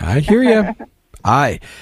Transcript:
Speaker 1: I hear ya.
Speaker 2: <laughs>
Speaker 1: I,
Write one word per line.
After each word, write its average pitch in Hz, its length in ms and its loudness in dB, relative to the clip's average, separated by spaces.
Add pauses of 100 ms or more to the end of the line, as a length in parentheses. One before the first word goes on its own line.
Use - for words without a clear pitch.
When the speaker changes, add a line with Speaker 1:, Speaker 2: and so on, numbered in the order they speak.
Speaker 1:
I 98 200 -2
hear 202 220 2
ya. 220 300 2 (260)
Speaker 2:
<laughs> - 260 -20
Speaker 1:
I, 117 360 0 (220)